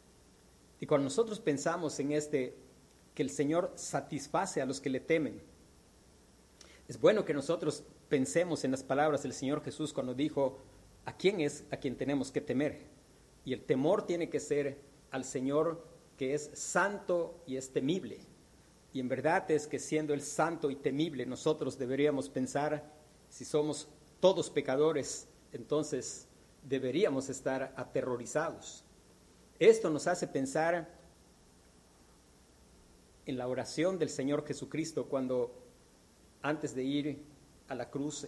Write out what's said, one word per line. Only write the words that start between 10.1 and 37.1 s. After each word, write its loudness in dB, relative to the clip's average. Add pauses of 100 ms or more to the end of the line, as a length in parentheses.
dijo, 0 (480)
"¿A -8
quién 2
es -2
a -4
quien -4
tenemos -2
que -2
temer?". -2 (480)
Y -2
el -6
temor 2
tiene -2
que -2
ser -2 (340)
al -4
Señor, 0 (320)
que -2
es -4
santo -2
y -6
es -8
temible. 0 (720)
Y -4
en -2
verdad 2
es 2
que -4
siendo 0
Él -2
santo 0
y -4
temible, 0
nosotros -2
deberíamos 2
pensar, -2 (380)
si -14
somos 0 (320)
todos 6
pecadores, 2 (240)
entonces -4 (360)
deberíamos 0
estar -4
aterrorizados. -4 (760)
Esto 8
nos -2
hace 0
pensar 0 (2250)
en -6
la -4
oración 0
del 0
Señor 0
Jesucristo -4
cuando 0 (880)
antes -2
de -2
ir -2 (460)